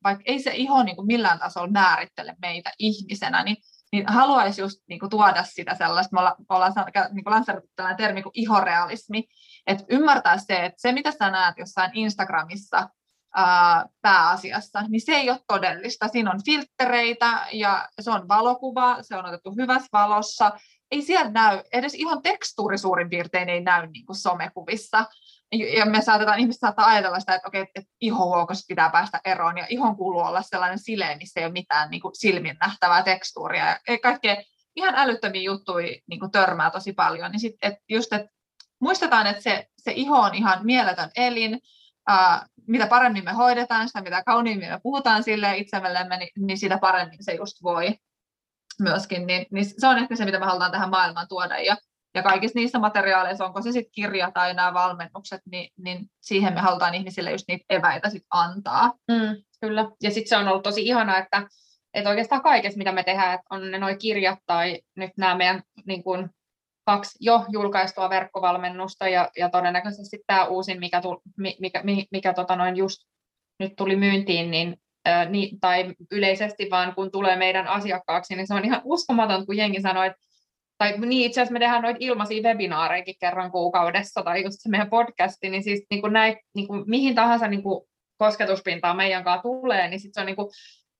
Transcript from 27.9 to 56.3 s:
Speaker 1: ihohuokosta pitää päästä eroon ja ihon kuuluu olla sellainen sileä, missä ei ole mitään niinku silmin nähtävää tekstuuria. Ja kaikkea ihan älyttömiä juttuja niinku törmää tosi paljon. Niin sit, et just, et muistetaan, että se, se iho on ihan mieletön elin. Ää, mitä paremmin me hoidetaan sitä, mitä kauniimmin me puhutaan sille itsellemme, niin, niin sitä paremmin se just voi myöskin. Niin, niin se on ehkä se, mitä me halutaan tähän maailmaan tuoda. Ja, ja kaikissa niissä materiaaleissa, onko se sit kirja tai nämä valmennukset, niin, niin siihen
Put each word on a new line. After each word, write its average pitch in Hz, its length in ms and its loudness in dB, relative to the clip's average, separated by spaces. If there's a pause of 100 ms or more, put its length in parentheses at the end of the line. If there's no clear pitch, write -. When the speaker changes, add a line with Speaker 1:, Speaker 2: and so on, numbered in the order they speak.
Speaker 1:
ihohuokosta 180 680 0
pitää 165 220 2
päästä 170 340 0
eroon 175 340 0
ja 175 100 -8
ihon 240 280 0
kuuluu 185 240 -2
olla 175 220 -2
sellainen 185 360 -4
sileä, 185 380 -4
missä 170 240 -10
ei 165 60 -2
ole 165 60 -6
mitään 156 380 -2
niinku - 240 -8
silmin 175 460 0
nähtävää 180 420 2
tekstuuria. 185 640 -2
Ja 233 360 -2
kaikkea 214 340 2 (400)
ihan 370 200 0
älyttömiä 226 460 0
juttuja 180 540 -4 (100)
niinku 180 220 -10
törmää 170 420 2
tosi 190 220 -8
paljon. 170 380 -2
Niin 208 100 -6
sit, 226 220 -4
et 202 120 -2 (140)
just, 226 240 -2
et 208 140 -2 (540)
muistetaan, 277 460 2
että 202 160 -4
se, 202 240 -2 (120)
se - 140 -8
iho 277 280 2
on 202 140 4
ihan 196 280 2
mieletön 214 540 0
elin. 233 440 0 (480)
Ää, 185 380 4 (200)
mitä 220 200 2
paremmin 240 380 4
me 175 80 -6
hoidetaan 240 560 2
sitä, 208 120 -10
mitä 185 260 -6
kauniimmin 220 420 0
me 165 140 -8
puhutaan 247 400 0
sille 208 340 0
itsellemme, 185 600 -4
niin, 180 220 -10
niin 196 200 -4
sitä 196 200 -2
paremmin 185 460 0
se 175 100 -6
just 190 280 -10
voi 175 320 -2 (840)
myöskin. 180 460 -2
Niin, 180 240 -2
niin 202 140 -2 (140)
se 262 80 2
on 247 120 4
ehkä 247 180 -4
se, 220 80 -4
mitä 190 140 0
me 190 80 -4
halutaan 180 260 0
tähän 190 180 -4
maailmaan 180 380 0
tuoda. 180 300 -6
Ja, 190 180 0 (380)
ja 185 80 -2
kaikissa 196 360 2
niissä 240 200 0
materiaaleissa, 190 680 0
onko 190 160 -8
se 233 100 -4
sit 240 200 -2
kirja 196 420 -4
tai 180 200 0
nämä 180 200 0
valmennukset, 185 640 -4 (100)
niin, 180 260 -12
niin 180 340 -12 (100)
siihen 196 340 0